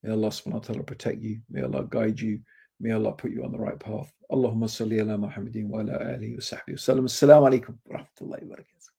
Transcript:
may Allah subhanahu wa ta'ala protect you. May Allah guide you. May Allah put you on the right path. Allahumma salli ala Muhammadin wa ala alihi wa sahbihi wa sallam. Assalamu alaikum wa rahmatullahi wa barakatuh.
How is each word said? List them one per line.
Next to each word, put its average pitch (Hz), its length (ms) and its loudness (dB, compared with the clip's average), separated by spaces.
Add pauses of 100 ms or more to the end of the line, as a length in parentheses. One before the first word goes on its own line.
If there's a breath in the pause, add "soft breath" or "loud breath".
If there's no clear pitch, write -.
may 110 80 -4
Allah 107 180 0
subhanahu - 240 -8
wa 113 60 -4
ta'ala - 240 -8
protect - 380 -6
you. 110 180 -6 (100)
May 135 120 -6
Allah 131 280 -4
guide 110 300 0
you. 107 200 -4 (400 soft breath)
May 113 120 -2
Allah 110 220 0
put - 180 -8
you 123 120 -6
on 131 80 -8
the - 80 -10
right - 200 -6
path. - 320 -10 (200)
Allahumma 113 340 2
salli 110 340 -2
ala 107 180 0
Muhammadin 104 520 -6
wa 110 100 -6
ala 107 140 -4
alihi 120 420 -6
wa 117 60 -10
sahbihi - 340 -10
wa - 180 2
sallam. 131 120 2
Assalamu 143 440 10
alaikum 113 360 0
wa - 140 -12
rahmatullahi - 480 -12
wa - 80 -16
barakatuh. - 200 -20 (220)